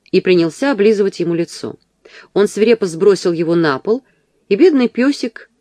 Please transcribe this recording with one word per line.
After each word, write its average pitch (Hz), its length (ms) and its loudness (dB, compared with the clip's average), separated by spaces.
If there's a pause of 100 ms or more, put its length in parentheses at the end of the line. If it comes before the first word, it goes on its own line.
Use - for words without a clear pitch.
(100)
и 185 100 2
принялся 180 520 0
облизывать 202 480 0
ему 175 140 -2
лицо. - 420 -8 (560)
Он 208 160 2
свирепо 220 380 0
сбросил 175 460 0
его 165 220 -2
на 156 240 0
пол, 233 260 -4 (440)
и 196 80 0
бедный 269 320 2
пёсик, - 640 -4 (100)